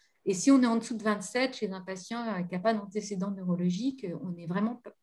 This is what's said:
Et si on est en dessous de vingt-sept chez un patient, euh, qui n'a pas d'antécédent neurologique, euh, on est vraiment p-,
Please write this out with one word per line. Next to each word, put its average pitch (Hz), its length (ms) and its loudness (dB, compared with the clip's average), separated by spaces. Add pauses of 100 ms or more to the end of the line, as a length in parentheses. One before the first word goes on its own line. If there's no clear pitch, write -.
(260)
Et 196 80 2
si 185 160 4
on 269 120 10
est 247 40 6
en 226 100 4
dessous 226 200 -4
de 214 60 -6
vingt-sept 220 520 0
chez 190 180 -4
un 190 80 -8
patient, 190 480 -8
euh, 180 140 -2
qui 180 120 -6
n'a 180 60 -2
pas 226 140 4
d'antécédent 202 560 -4
neurologique, 185 720 0
euh, 170 180 -4
on 180 140 -6
est 170 100 -12
vraiment 208 300 0
p-, - 140 -16 (120)